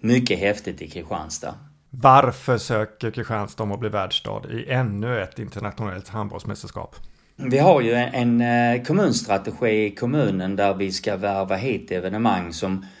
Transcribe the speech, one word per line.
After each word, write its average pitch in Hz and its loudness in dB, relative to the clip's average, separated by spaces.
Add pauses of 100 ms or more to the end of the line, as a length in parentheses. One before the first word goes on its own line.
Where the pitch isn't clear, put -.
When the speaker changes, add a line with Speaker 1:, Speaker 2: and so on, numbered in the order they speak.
Speaker 1:
mycket 117 2
häftigt 98 -2
i 80 -12
Kristianstad. 80 -8 (360)
Speaker 2:
Varför 131 6
söker 110 -2
Kristianstad 107 -6
om 104 -2
att 101 -4
bli 110 -2
värdsstad 104 -4
i 113 -8
ännu 117 -2
ett - -10
internationellt 101 -8
handbollsmästerskap? - -10 (400)
Speaker 1:
Vi 127 0
har 156 8
ju 117 2
en, 120 2
en, 120 4
eh, 123 -4
kommunstrategi 110 0
i 104 -2
kommunen 101 0
där 101 2
vi 95 -2
ska 101 -4
värva 98 -2
hit 104 -4
evenemang 92 -2
som 95 -4 (140)